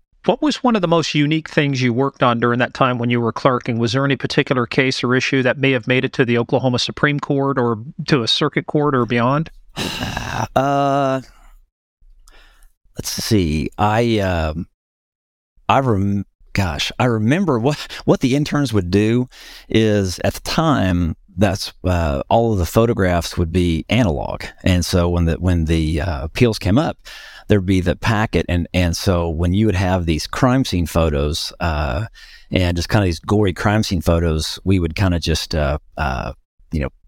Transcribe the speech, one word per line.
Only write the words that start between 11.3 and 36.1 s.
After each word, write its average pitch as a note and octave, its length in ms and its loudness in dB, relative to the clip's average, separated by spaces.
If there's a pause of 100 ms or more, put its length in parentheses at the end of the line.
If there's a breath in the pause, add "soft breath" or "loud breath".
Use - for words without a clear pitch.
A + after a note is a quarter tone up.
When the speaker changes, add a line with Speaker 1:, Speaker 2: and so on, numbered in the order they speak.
Speaker 2:
let's - 120 -10
see. D#2 680 0
I, A2 420 0
um, E2+ 480 -2 (1040)
I A2+ 100 6
rem-, G2+ 460 0 (280)
gosh, E2+ 460 -2
I B2+ 60 2
remember B2 540 2
what, C#3+ 180 0 (280 loud breath)
what G3 160 2
the B2+ 140 2
interns C#3+ 380 0
would F#2+ 160 0
do A2 400 2 (400 loud breath)
is G#2 540 2
at G2 100 0
the - 80 -10
time, F#2+ 720 0 (220)
that's, F#2+ 360 0 (100)
uh, E2 460 0
all A#2 240 4
of G2 60 0
the F2 60 2
photographs F#2+ 720 2
would E2+ 140 0
be F2 380 0
analog. G2+ 540 0 (200)
And F2+ 220 2
so F2 240 2
when F2 160 2
the, E2 100 0
when F2 300 0
the, D#2+ 360 0
uh, D2+ 220 -6
appeals - 340 0
came F#2 200 0
up, D#3+ 200 -2 (500 loud breath)
there'd G2+ 180 2
be F#2 160 2
the E2+ 140 0
packet. G#2+ 540 0
And, F2 240 0
and F2 240 0
so F2 320 0
when E2+ 240 0
you G#2+ 140 2
would F#2+ 80 2
have F#2 300 0
these D#2+ 200 -2
crime C3 400 0
scene F2 220 -2
photos, D2 720 0
uh, D#2 460 -2 (440 loud breath)
and F2+ 260 0
just E2+ 140 -4
kinda G#2 160 2
these E2+ 140 -2
gory G2+ 340 0
crime G#2+ 300 0
scene F2+ 180 -2
photos, E2 640 0
we F#2+ 160 2
would E2 160 -2
kinda F2 240 0
just, - 340 -4
uh, D2 240 -2 (200)
uh, C#2+ 360 -6 (380)